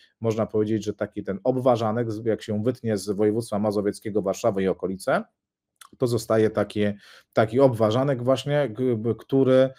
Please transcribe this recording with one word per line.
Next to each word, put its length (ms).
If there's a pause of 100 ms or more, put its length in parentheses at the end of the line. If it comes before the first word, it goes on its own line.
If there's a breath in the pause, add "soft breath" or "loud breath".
(220 soft breath)
można 240
powiedzieć, 380
że 100
taki 300
ten 200
obwarzanek, 680
z-, 140
jak 160
się 220
wytnie 340
z 120
województwa 500
mazowieckiego 600
Warszawę 420
i 40
okolice, 560 (760)
to 100
zostaje 420
takie, 480 (360 loud breath)
taki 260
obwarzanek 640
właśnie, 460
g-, 260
b-, 200
który 640